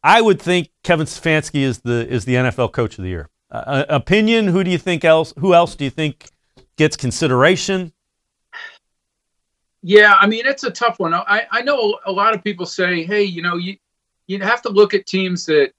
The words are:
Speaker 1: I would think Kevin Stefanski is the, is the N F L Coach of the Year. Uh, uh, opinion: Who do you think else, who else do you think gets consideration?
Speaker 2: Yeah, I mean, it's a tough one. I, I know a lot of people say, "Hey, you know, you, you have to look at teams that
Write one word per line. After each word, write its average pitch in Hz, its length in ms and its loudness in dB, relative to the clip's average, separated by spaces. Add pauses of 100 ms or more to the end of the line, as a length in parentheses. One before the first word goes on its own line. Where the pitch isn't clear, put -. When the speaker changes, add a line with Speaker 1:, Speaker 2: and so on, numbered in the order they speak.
Speaker 1:
I 208 180 6
would 214 200 2
think 180 280 -2 (140)
Kevin 160 220 0
Stefanski 151 560 -2
is 131 180 -2
the, 120 280 -4
is 120 180 -4
the 123 120 0
N 127 80 2
F 123 140 -4
L 117 100 0
Coach - 280 -4
of 98 60 -10
the 92 60 -6
Year. 82 200 -10 (200)
Uh, - 160 -10
uh, 139 240 -2
opinion: 214 580 2
Who 185 160 0
do 180 80 -2
you 175 60 0
think 170 280 -4
else, 160 340 4
who 180 140 2
else 170 220 4
do - 80 -8
you 139 60 -4
think 156 400 -8 (460)
gets 151 220 0
consideration? 160 960 -2 (1900)
Speaker 2:
Yeah, 202 360 6
I 202 80 4
mean, 226 180 -2
it's 269 180 -2
a 233 80 -6
tough 226 280 -4
one. 165 140 -2
I, 208 380 -2
I 233 100 -2
know 247 440 -2
a 196 60 -6
lot 208 240 0
of - 80 -10
people 180 220 -6
say, 180 380 -4
"Hey, 208 200 0
you 175 180 -4
know, 175 140 -4
you, 180 220 -8 (480)
you 196 160 -8
have 226 220 -2
to 240 60 -4
look 202 240 4
at 196 120 -2
teams 185 400 -4
that 147 340 2